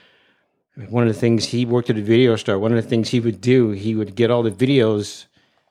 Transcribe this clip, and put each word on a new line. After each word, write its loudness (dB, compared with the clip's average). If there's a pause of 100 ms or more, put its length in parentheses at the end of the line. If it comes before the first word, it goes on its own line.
(880)
One 0
of 0
the -8
things, 0
he -4
worked -2
at 0
a -4
video 4
store. -4
One 0
of 0
the -14
things -2
he 0
would -4
do, 2
he -4
would -4
get 0
all 2
the 0
videos. 0 (440)